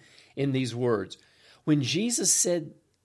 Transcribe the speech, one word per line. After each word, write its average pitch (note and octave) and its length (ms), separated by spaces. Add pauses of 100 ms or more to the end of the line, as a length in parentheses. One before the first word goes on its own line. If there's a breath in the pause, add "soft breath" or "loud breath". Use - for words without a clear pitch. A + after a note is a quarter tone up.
(360 loud breath)
in C#3 160
these C3 220
words. A#2+ 420 (480 soft breath)
When D3+ 160
Jesus F#3+ 500
said F3 440 (300)